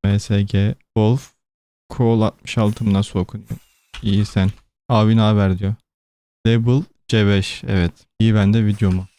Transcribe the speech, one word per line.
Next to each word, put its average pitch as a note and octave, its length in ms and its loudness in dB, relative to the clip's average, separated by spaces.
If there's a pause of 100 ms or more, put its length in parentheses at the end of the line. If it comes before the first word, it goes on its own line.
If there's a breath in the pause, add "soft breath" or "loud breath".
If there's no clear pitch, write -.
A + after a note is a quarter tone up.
M G2+ 140 2
S G2+ 240 -2
G G2+ 320 -2 (100)
Wolf A2+ 460 -2 (680)
Call A#2 220 2
altmış - 380 -4
altı G#2+ 260 0
mı, G#2 80 0
nasıl G2 260 0
okunuyor? F#2+ 300 -8 (540)
İyi G2+ 220 0
sen. G2 260 -2 (380)
"Abi A2 280 2
ne A2+ 40 4
haber?" G#2 380 2
diyor. G2 160 -4 (720)
Double A#2 380 2 (240)
C G#2+ 180 2
beş. G2+ 400 -2
Evet. F2+ 260 0 (280)
İyi, A2 140 2
ben G#2 200 2
de A2+ 120 0
videomu. F#2+ 400 -2 (120)